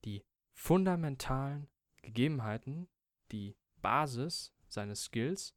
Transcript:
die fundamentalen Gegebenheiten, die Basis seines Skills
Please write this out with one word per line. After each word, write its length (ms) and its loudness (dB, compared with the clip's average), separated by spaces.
die 180 -6
fundamentalen 1120 2
Gegebenheiten, 840 -2
die 240 -8
Basis 720 0
seines 340 -6
Skills 540 -2